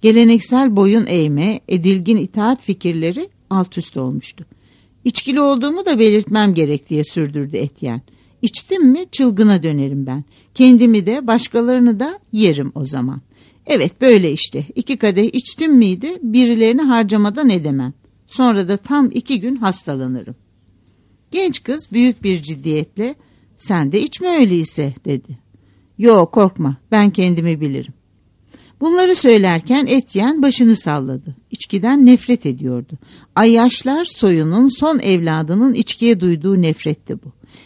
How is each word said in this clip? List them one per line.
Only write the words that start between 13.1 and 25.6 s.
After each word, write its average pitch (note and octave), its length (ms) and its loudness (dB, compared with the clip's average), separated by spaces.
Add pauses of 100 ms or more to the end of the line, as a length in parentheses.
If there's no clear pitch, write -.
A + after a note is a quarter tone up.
Evet F3+ 360 -2
böyle G#3 300 4
işte, D3 340 -6 (100)
iki C4 220 -4
kadeh G#3 360 0
içtim D4+ 420 -2
miydi G#3 320 2 (160)
birilerini A#3 580 2
harcamadan A3+ 680 2
edemem. C#3+ 440 -2 (340)
Sonra A3 400 0
da G3 100 -2
tam C#4 340 -2
iki B3 280 -4
gün A#3+ 160 -6
hastalanırım." C3 800 -6 (960)
Genç F4+ 320 -4
kız D4 280 -8
büyük A#3+ 320 0
bir F#3 180 -2
ciddiyetle, D#3 720 -6 (420)
"Sen D#3+ 340 -2
de G3+ 100 0
içme D#4 260 -6
öyleyse." F3 680 0 (120)
dedi. C3+ 340 -8 (580)